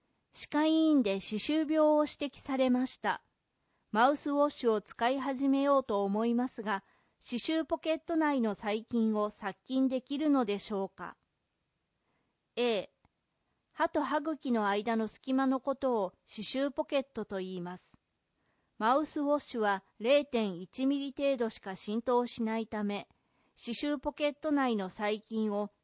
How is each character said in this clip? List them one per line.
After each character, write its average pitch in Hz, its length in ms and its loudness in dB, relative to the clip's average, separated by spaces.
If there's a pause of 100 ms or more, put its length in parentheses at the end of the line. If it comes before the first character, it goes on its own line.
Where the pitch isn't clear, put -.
(320)
歯 - 160 -16
科 302 180 0
医 320 60 4
院 311 300 6
で 196 180 0
歯 214 180 -4
周 302 220 0
病 311 200 0
を 302 240 6
指 294 100 -4
摘 - 260 -8
さ 269 160 -6
れ 254 140 4
ま 247 160 2
し - 140 -10
た。 190 220 -4 (680)
マ 233 200 4
ウ 294 60 2
ス 285 140 -6
ウ 285 40 0
ォ 285 120 4
ッ 294 40 0
シ - 160 -4
ュ 226 60 4
を 214 80 2
使 233 300 -2
い 262 80 0
始 269 300 -2
め 269 140 4
よ 277 160 4
う 262 60 0
と 202 200 0
思 208 220 0
い 233 80 2
ま 247 140 0
す - 140 -12
が、 196 200 -4 (380)
歯 - 180 -6
周 320 260 -2
ポ - 140 -2
ケ 320 160 -2
ッ 320 100 -2
ト 339 120 -2
内 294 240 2
の 220 140 0
細 214 280 -4
菌 220 340 0
を 208 140 0
殺 202 340 -8
菌 262 240 2
で 254 140 -2
き 285 160 -6
る 302 100 0
の 277 160 4
で 202 140 -2
し - 140 -10
ょ 196 120 -2
う 190 40 -4
か。 - 280 -14 (1400)
A、 226 340 0 (840)
歯 330 160 0
と 302 140 0
歯 285 180 -2
茎 294 300 -4
の 214 180 2
間 214 280 0
の 220 120 0
隙 - 240 -8
間 269 140 2
の 262 140 2
こ 277 140 -2
と 247 280 0
を 180 100 -2 (140)
歯 - 160 -10
周 269 280 -2
ポ 302 140 -4
ケ 294 140 -2
ッ 262 60 0 (100)
ト 214 100 -6
と 196 140 -8
言 185 180 -6
い 180 40 -6
ま 180 180 -10
す。 - 80 -20 (920)
マ 233 200 4
ウ 311 80 0
ス - 140 -4
ウ 294 40 0
ォ 285 120 2
ッ - 40 2
シ - 180 -8
ュ - 20 0
は 202 220 0 (180)
零 277 240 4
点 208 360 -2
一 254 260 -4
ミ 277 120 2
リ 277 180 -8
程 277 200 0
度 226 120 -2
し - 100 -12
か 190 180 -12
浸 220 260 -4
透 247 240 2
し 233 160 -6
な 220 160 -2
い 226 80 -6
た 208 180 -6
め、 202 220 -4 (500)
歯 240 180 -10
周 294 240 -2
ポ 285 140 -6
ケ 294 160 -2
ッ 294 120 -4
ト 311 120 -4
内 262 240 2
の 190 120 -4
細 214 320 -4
菌 220 320 -4
を 208 180 -4 (140)